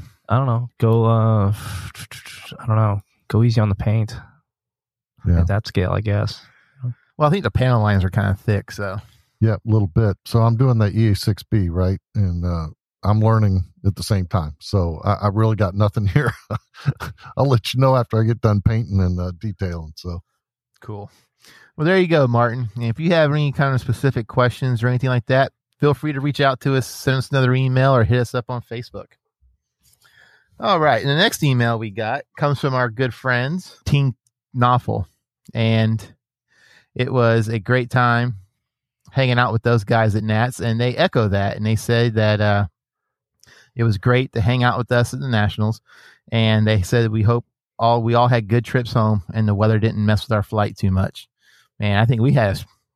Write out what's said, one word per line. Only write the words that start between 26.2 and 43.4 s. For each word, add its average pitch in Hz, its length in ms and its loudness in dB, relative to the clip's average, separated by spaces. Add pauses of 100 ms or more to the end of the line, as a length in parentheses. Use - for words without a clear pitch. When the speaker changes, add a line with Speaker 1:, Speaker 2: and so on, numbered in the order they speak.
Speaker 3:
reach 143 200 -4
out 135 200 2
to 139 140 0
us, 131 120 0
send - 320 -2
us - 120 -6
another 127 240 2
email, 131 400 2
or 120 100 4
hit 110 140 2
us 120 160 -4
up 123 140 -4
on 120 140 -8
Facebook. 113 500 -14 (1500)
All 190 220 0
right. 139 200 2
And 139 100 -2
the 143 60 0
next 208 260 0
email 120 360 2
we 110 120 -8
got 110 340 -6 (120)
comes 143 240 -2
from 139 140 -2
our 123 160 0
good 120 240 -2
friends, 131 720 -4
Team 139 280 2 (400)
Knoffel. 120 520 0 (480)
And 110 480 0 (920)
it 123 160 -4
was 117 380 2
a 117 100 -4
great 123 300 -2
time 120 460 0 (760)
hanging 123 280 0
out 123 140 0
with 110 100 -2
those 117 220 2
guys 110 320 2
at 110 80 -4
Nats. 110 360 -2
And 113 180 -2
they 123 180 -2
echo 135 320 0
that. 98 280 -2
And 107 80 -8
they 110 120 0
said 117 400 0
that, 107 260 2
uh, 101 240 2 (1080)